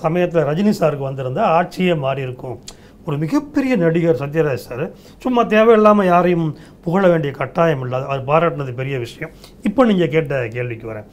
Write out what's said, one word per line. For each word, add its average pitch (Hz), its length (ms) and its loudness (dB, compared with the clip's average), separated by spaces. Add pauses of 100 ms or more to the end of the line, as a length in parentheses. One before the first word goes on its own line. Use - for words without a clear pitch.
சமயத்துல 165 400 0
ரஜினி 175 360 0
சாருக்கு 143 300 -2
வந்திருந்தா 135 320 -4
ஆட்சியே 175 540 0
மாறி 135 260 -2
இருக்கும். 127 380 -10 (460)
ஒரு 147 120 -4
மிகப்பெரிய 262 580 -2
நடிகர் 165 400 2
சத்யராஜ் 143 380 -2
சார், 131 380 -8 (280)
சும்மா 240 240 0
தேவையில்லாம 214 600 4
யாரையும் 175 500 2 (260)
புகழ 185 260 2
வேண்டிய 160 240 2
கட்டாயம் 147 500 0
இல்ல. 127 240 -4
அவர் 139 180 -4
பாராட்டினது 143 500 0
பெரிய 131 240 -6
விஷயம். 120 320 -10 (340)
இப்போ 247 220 4
நீங்க 190 200 2
கேட்ட 139 420 -2
கேள்விக்கு 117 440 -8
வரேன். 107 220 -10